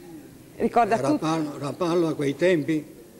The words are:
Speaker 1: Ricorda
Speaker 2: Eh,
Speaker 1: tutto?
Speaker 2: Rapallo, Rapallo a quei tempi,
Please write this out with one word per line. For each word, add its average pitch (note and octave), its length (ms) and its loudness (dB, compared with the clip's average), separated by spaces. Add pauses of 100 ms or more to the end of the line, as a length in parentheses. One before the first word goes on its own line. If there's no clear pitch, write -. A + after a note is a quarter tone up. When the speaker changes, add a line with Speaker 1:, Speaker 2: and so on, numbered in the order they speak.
(560)
Speaker 1:
Ricorda A3+ 400 2
Speaker 2:
Eh, - 40 0
Speaker 1:
tutto? E3+ 260 0
Speaker 2:
Rapallo, D3+ 320 -2
Rapallo E3 500 0
a D3+ 60 -2
quei C#3 200 -2
tempi, D#3 500 2 (360)